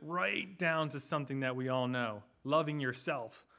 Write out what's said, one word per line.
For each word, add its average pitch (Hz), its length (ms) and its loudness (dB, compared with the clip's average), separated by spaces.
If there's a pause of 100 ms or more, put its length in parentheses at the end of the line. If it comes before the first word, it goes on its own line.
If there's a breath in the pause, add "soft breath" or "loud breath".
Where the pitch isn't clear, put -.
right 190 560 -2
down 160 320 2
to 147 100 -4
something 139 420 -2
that 127 140 2
we 127 140 -2
all 127 180 2
know, 117 360 -2 (200)
loving 151 360 2
yourself. 127 680 -4 (140 soft breath)